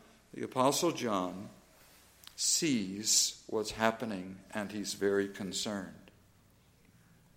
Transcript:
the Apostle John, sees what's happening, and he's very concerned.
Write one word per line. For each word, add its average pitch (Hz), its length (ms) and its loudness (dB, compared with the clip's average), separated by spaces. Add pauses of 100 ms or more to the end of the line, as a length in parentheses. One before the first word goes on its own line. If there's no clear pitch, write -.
(320)
the 123 120 -8
Apostle 143 480 2
John, 101 560 -2 (880)
sees 107 1120 2
what's 110 240 -2
happening, 107 640 0 (180)
and 104 160 -4
he's 104 240 -6
very 101 320 4
concerned. 98 600 -6 (1500)